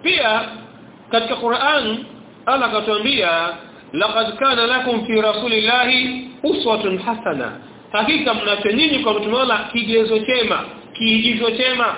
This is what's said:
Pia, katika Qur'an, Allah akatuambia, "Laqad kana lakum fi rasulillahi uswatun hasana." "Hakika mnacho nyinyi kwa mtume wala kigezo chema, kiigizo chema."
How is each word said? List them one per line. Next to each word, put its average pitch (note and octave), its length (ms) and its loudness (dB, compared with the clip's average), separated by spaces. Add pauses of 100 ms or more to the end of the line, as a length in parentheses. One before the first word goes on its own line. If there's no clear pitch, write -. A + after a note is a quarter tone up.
Pia, B3+ 380 2 (680)
katika A3+ 240 2
Qur'an, A#3+ 720 0 (400)
Allah B3 240 2
akatuambia, G#3+ 600 0 (640)
"Laqad G#3+ 440 0
kana B3 300 2
lakum B3 380 0
fi A3 160 2
rasulillahi A#3+ 1040 2 (160)
uswatun G#3+ 560 0
hasana." F#3 520 -4 (400)
"Hakika A#3 420 0
mnacho G#3 380 0
nyinyi C#4+ 280 2
kwa A3 140 0
mtume G#3+ 240 -2
wala B3 200 2
kigezo A3 600 0
chema, G#3+ 440 0 (300)
kiigizo A3+ 580 2
chema." A#3+ 460 0